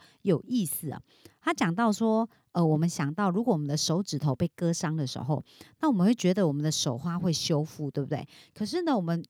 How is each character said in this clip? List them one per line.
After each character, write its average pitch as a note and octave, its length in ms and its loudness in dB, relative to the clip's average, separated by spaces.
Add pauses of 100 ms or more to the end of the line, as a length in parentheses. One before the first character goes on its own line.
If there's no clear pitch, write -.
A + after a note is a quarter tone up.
(240)
有 F3 220 2
意 A#3+ 200 0
思 C#3+ 260 -6
啊。 - 100 -10 (380)
他 E4+ 140 -2
讲 F3 200 2
到 A3+ 180 2
说， A3 380 0 (220)
呃， F3 120 2
我 D#3 120 4
们 D#3+ 120 2
想 D3 240 -2
到 F#3+ 200 0
如 F#3+ 100 0
果 A#3+ 120 2
我 E3+ 40 2
们 D3 80 -2
的 C#3+ 120 -2
手 E3+ 260 0
指 D3+ 160 -4
头 C#3+ 160 2
被 F3 200 -2
割 E3+ 180 0
伤 D#3+ 220 -2
的 D3 120 -2
时 - 100 -8
候， B2 260 -2 (360)
那 D#4+ 80 0
我 C#4 60 4
们 F3+ 120 4
会 A#3 80 6
觉 F#3 200 2
得 F#3+ 120 2
我 D3+ 60 2
们 C#3+ 100 -2
的 D3+ 80 0
手 C#3 280 -2
花 E3+ 200 -4
会 F3 140 0
修 D3+ 320 0
复， D3+ 260 -8
对 C#3+ 140 -4
不 B2+ 60 -8
对？ - 180 -6 (260)
可 G#3+ 120 -6
是 C#4 160 -2
呢， D#4 140 2
我 G3 60 2
们 E3+ 280 -2